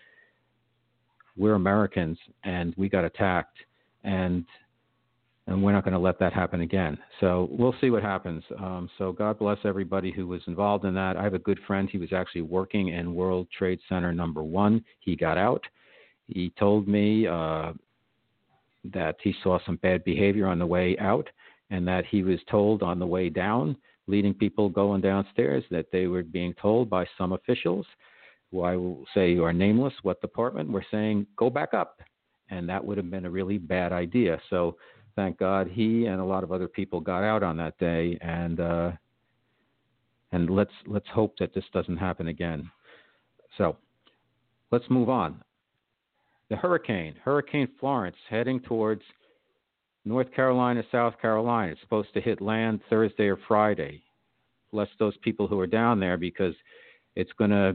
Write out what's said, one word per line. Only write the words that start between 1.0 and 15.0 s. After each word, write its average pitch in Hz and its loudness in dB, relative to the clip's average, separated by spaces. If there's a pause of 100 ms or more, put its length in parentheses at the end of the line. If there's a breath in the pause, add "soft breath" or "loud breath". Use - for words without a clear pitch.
We're 104 4
Americans, 95 2 (260)
and 90 -2
we 98 0
got 92 2
attacked, 90 0 (480)
and, 92 0 (1000)
and 95 0
we're 101 6
not 98 4
gonna 92 0
let 90 2
that 90 2
happen 90 -2
again." 85 0 (200)
So 90 2
we'll 123 2
see 131 2
what 113 2
happens. 92 -6 (140)
Um, 92 -8
so 92 -4
God 104 -2
bless 104 -2
everybody 95 -2
who 92 -6
was 90 -8
involved 98 0
in 95 0
that. 95 -2
I 87 -4
have 101 0
a 92 0
good 98 -2
friend. 98 0
He - -6
was 87 -6
actually 90 -4
working 92 -2
in 87 -4
World 92 -2
Trade 92 -2
Center 87 0
number 82 -4
one. 104 2 (160 soft breath)